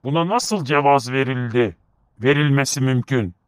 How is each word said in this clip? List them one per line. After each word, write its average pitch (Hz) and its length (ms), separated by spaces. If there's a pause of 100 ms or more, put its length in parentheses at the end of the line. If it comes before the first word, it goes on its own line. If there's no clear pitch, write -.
Buna 160 240
nasıl 214 360
cevaz 139 480
verildi? 123 640 (460)
Verilmesi 139 580
mümkün. 127 540 (140)